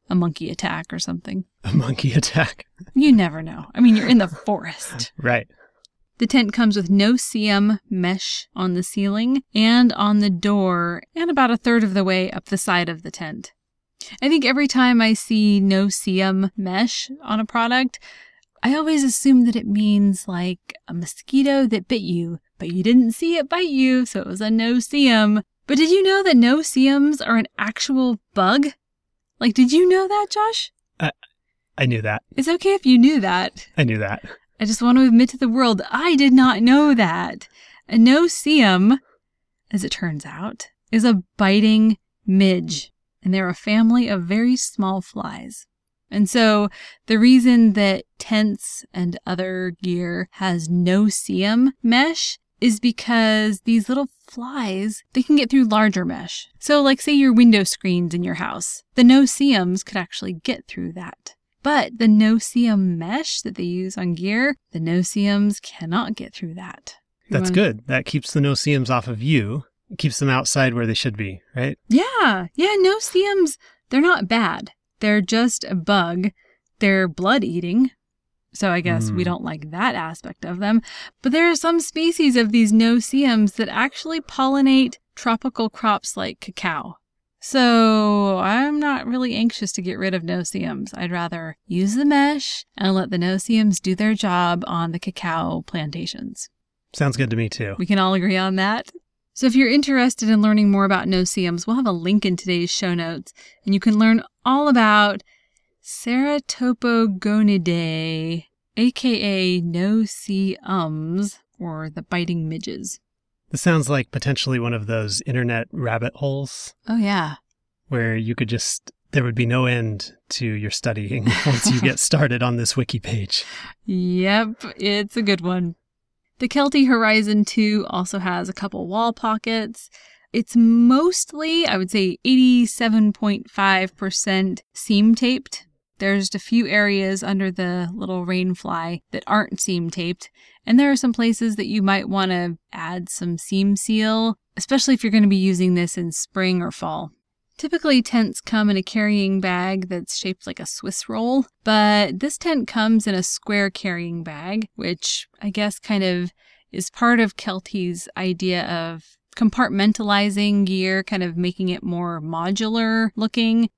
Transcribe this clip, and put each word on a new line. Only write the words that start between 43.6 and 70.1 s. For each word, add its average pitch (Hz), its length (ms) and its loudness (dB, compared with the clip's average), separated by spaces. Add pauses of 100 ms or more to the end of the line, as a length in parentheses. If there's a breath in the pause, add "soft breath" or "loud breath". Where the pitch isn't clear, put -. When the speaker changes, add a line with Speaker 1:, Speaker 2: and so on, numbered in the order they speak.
Speaker 1:
of 196 140 -2
very 220 340 0
small 190 460 -4
flies. - 640 -12 (480)
And 196 160 0
so 214 380 2 (400 loud breath)
the 220 100 2
reason 240 560 6
that 196 300 0 (160)
tents - 760 -2
and 175 320 -4
other 185 560 -6
gear 175 520 -4
has 175 360 -4
no-see-um 196 1040 2 (100)
mesh 269 560 0 (240)
is 220 180 2
because 220 800 0
these 226 280 2
little 262 180 -2 (200)
flies, 220 840 -6
they 262 120 0
can 302 120 2
get 247 140 2
through 262 160 4
larger 214 400 2
mesh. 175 420 -10 (120)
So, 294 220 2
like, 269 200 2
say 294 100 -2
your 277 220 6
window 220 300 8
screens 175 500 -2
in 175 100 -4
your 175 120 -4
house, - 480 -8 (120)
the 254 80 6
no-see-ums 247 800 4
could - 140 -10
actually 185 360 -8
get - 340 -8
through 175 260 -10
that. - 420 -18 (280)
But 277 360 0
the 226 80 4
no-see-um 214 880 2
mesh 214 440 -6
that - 140 -10
they 180 80 -8
use 180 340 -6
on 180 160 -4
gear, 220 420 -2 (160)
the 170 80 -8
no-see-ums 202 800 0
cannot 180 560 -6
get - 180 -16
through 165 200 -12
that. - 420 -18 (340)
Speaker 2:
That's 185 200 -2
Speaker 1:
Everyone 180 280 0
Speaker 2:
good. 110 100 -20
That 131 180 -4
keeps - 260 -6
the 147 100 0
no-see-ums 139 480 0
off 123 180 -2
of 113 140 -8
you. 131 440 -2 (240)
It 190 80 -14
keeps 143 220 -2